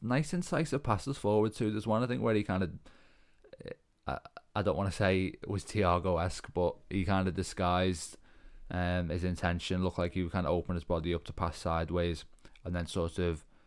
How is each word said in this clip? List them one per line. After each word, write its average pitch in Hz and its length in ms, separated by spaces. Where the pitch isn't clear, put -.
nice 127 320
incisive 160 480
passes 123 340
forward 107 380
too. 110 160
There's 107 160
one, 110 160
I - 20
think, 123 160
where 113 140
he 104 80
kind 95 180
of, 90 100
I, - 140
I 104 60
don't 90 160
wanna 98 140
say 95 500
it - 80
was 98 140
Thiago-esque, 90 920
but 87 220
he 95 120
kind 95 240
of 90 60
disguised, 90 840
um, 90 400
his 85 140
intention. 90 600
Looked 92 140
like 87 160
he 92 80
would 85 100
kind 90 140
of 73 80
open 87 220
his 85 80
body 85 280
up 85 120
to 80 100
pass 82 240
sideways, 82 680
and 87 120
then 87 100
sort 85 320
of 85 260